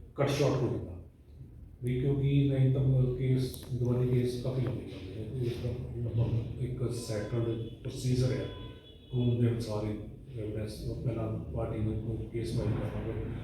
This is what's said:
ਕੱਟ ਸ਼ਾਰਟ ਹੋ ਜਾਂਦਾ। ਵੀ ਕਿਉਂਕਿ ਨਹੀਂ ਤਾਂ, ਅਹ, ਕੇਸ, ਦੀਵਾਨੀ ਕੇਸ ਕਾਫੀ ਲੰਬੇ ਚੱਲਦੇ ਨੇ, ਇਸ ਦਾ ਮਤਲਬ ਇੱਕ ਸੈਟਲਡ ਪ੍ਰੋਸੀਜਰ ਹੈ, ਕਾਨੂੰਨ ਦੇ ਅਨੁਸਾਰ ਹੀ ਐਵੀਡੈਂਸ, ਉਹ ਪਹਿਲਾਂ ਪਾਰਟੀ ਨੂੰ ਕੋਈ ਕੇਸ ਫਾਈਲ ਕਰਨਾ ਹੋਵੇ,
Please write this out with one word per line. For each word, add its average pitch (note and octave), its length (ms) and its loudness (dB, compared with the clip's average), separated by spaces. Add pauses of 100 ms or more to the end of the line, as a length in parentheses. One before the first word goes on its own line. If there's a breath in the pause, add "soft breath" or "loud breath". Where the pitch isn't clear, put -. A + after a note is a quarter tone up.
(160)
ਕੱਟ C#3+ 140 4
ਸ਼ਾਰਟ C#3+ 240 4
ਹੋ A#2+ 140 2
ਜਾਂਦਾ। - 360 -4 (800)
ਵੀ B2+ 180 0
ਕਿਉਂਕਿ C#3 520 4
ਨਹੀਂ C3 200 6
ਤਾਂ, B2+ 100 4
ਅਹ, B2+ 340 4
ਕੇਸ, C3 380 2 (180)
ਦੀਵਾਨੀ A#2+ 340 2
ਕੇਸ B2 360 2
ਕਾਫੀ C3 180 0
ਲੰਬੇ G#2 200 -2
ਚੱਲਦੇ - 580 -8
ਨੇ, A#2+ 60 0
ਇਸ A#2 80 0 (100)
ਦਾ A#2+ 60 -2 (280)
ਮਤਲਬ A2+ 640 0
ਇੱਕ A#2+ 320 -2
ਸੈਟਲਡ A2+ 760 -2 (120)
ਪ੍ਰੋਸੀਜਰ B2+ 520 2
ਹੈ, - 140 0 (680)
ਕਾਨੂੰਨ A#2+ 300 2
ਦੇ A#2 60 8
ਅਨੁਸਾਰ G#2+ 380 0
ਹੀ - 300 -6 (240)
ਐਵੀਡੈਂਸ, G#2+ 480 -6
ਉਹ - 160 -4
ਪਹਿਲਾਂ A2 500 -2
ਪਾਰਟੀ A2+ 260 -2
ਨੂੰ G#2+ 140 0
ਕੋਈ A2 380 -4
ਕੇਸ A2+ 260 -2
ਫਾਈਲ G#2+ 140 0
ਕਰਨਾ G#2+ 420 -2
ਹੋਵੇ, - 120 -4 (180)